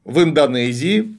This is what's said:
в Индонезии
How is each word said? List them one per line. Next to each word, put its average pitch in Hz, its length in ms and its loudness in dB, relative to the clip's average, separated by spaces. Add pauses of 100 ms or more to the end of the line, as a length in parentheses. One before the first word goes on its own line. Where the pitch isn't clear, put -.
в 131 160 0
Индонезии 147 1000 0